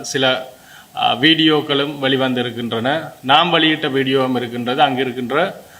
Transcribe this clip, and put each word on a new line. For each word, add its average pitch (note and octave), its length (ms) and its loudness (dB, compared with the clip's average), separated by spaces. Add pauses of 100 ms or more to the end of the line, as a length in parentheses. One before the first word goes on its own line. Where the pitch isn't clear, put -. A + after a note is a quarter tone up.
சில, C3 460 -2 (480)
ஆ, A#2 200 0
வீடியோக்களும் D3 880 2
வெளிவந்திருக்கின்றன. B2+ 1080 -2 (100)
நாம் D3+ 280 4
வெளியிட்ட D#3 380 2
வீடியோவும் C3 480 0
இருக்கின்றது. A#2+ 480 -2
அங்கிருக்கின்ற C3 720 0 (260)